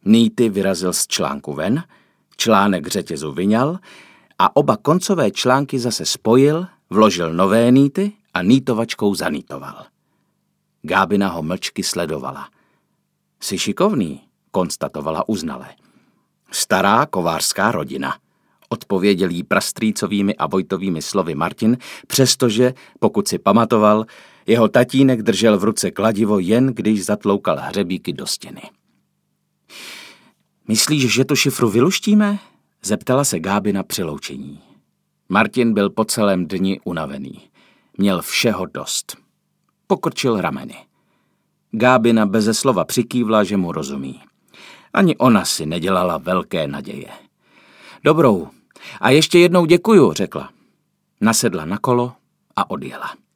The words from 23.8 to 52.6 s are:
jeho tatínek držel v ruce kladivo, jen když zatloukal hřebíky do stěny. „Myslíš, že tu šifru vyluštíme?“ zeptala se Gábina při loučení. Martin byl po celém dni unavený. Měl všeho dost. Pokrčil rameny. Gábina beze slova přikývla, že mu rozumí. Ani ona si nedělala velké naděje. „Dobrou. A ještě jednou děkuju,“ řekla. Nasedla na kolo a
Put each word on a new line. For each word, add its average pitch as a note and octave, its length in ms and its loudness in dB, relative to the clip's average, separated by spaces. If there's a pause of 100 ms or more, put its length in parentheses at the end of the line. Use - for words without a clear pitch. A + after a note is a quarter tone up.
jeho A2+ 220 4
tatínek B2+ 540 2
držel G#2 360 2
v F#2 60 0
ruce G#2 280 -2
kladivo, G#2 480 0
jen A2+ 280 2
když G#2+ 380 -2
zatloukal G2 560 0
hřebíky F2 520 -6
do - 140 -10
stěny. - 340 -10 (2000)
„Myslíš, B2+ 460 0
že B2+ 120 2
tu C#3+ 100 0
šifru B2 340 0
vyluštíme?“ G3+ 680 2 (440)
zeptala C3 400 -2
se F#2 160 -2
Gábina G2 440 -2
při - 200 -8
loučení. C#2+ 580 -10 (680)
Martin A2 440 0
byl G2+ 160 2
po A2 160 -2
celém F#2+ 420 0
dni F#2+ 360 -2
unavený. C#2 580 -10 (560)
Měl F#2+ 240 0
všeho F#2 440 -2
dost. - 520 -10 (680)
Pokrčil C3 540 -2
rameny. C2+ 340 -8 (960)
Gábina A2+ 540 2
beze G#2+ 280 0
slova G#2+ 320 0
přikývla, A2+ 580 0
že G2 140 -2
mu F2 140 -2
rozumí. C#2 500 -8 (720)
Ani F3 240 2
ona A2 280 4
si - 200 -6
nedělala F2 520 -2
velké E2+ 500 -4
naděje. C#2+ 420 -12 (920)
„Dobrou. C3 440 4 (540)
A G#2+ 80 2
ještě D#3 300 6
jednou F3 260 6
děkuju,“ F3 480 6
řekla. D#2 360 -6 (720)
Nasedla G#2 440 0
na F#2+ 120 -6
kolo B2 360 -2 (420)
a - 140 -4